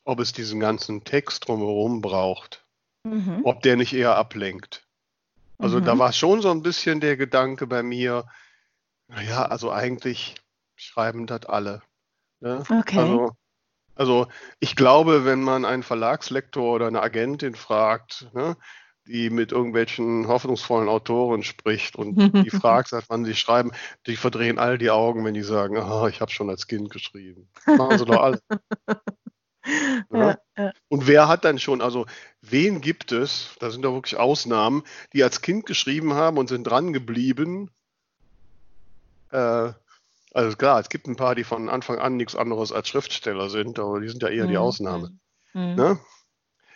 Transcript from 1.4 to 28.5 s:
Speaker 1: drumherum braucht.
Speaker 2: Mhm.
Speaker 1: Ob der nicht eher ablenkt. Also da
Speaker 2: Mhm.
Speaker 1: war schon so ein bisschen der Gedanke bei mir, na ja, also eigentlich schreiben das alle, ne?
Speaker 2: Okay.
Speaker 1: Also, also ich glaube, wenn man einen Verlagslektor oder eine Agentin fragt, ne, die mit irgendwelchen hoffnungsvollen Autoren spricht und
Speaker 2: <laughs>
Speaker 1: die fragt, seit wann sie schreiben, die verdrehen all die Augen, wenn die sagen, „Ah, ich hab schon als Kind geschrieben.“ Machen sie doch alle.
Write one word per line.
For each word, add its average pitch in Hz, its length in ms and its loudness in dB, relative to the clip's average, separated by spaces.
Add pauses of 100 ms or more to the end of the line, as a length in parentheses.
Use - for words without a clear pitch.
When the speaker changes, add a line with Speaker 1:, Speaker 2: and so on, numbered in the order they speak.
Speaker 1:
drumherum 107 520 -2
braucht. 95 680 -4 (380)
Speaker 2:
Mhm. 208 400 -4
Speaker 1:
Ob - 180 0
der 127 140 6
nicht 123 180 0
eher 120 220 2
ablenkt. 98 680 -6 (720)
Also - 220 0
da 123 120 2
Speaker 2:
Mhm. 120 60 4
Speaker 1:
war 123 140 4
schon 196 300 2
so 196 80 4
ein 160 120 0
bisschen 160 380 -2
der 147 160 0
Gedanke 131 500 0
bei 120 160 -2
mir, 120 440 -4 (800)
na 110 140 -12
ja, 117 220 -2
also 113 280 -4
eigentlich 120 640 -6 (400)
schreiben 113 500 -6
das 113 200 -10
alle, 101 360 -4 (580)
ne? 127 300 -6
Speaker 2:
Okay. 226 280 2
Speaker 1:
Also, 123 340 2 (640)
also 127 320 2 (320)
ich - 160 -4
glaube, 147 480 8
wenn 131 180 2
man 131 220 0
einen 123 180 -2
Verlagslektor 120 920 -2
oder 117 140 0
eine 113 140 -2
Agentin 120 540 -4
fragt, 110 800 -2
ne, 156 220 -4 (500)
die 117 240 -2
mit 113 220 0
irgendwelchen 117 760 -2
hoffnungsvollen 120 600 0
Autoren 117 540 0
spricht - 540 -4
und 110 200 -6
Speaker 2:
<laughs> 196 260 6
Speaker 1:
die - 80 0
fragt, 123 380 4
seit 117 200 -6
wann 113 160 -4
sie 110 100 -4
schreiben, 120 380 2 (340)
die 117 100 -4
verdrehen 117 420 0
all 123 200 2
die 117 120 2
Augen, 113 340 2
wenn 107 100 -2
die 104 80 -4
sagen, 101 360 -2
„Ah, 110 300 0
ich - 120 -6
hab 110 100 -4
schon 101 200 -6
als - 180 -8
Kind 104 220 -6
geschrieben.“ 92 580 -16 (280)
Machen 226 220 4
sie 120 80 -2
doch 226 160 6
alle. 135 180 4 (100)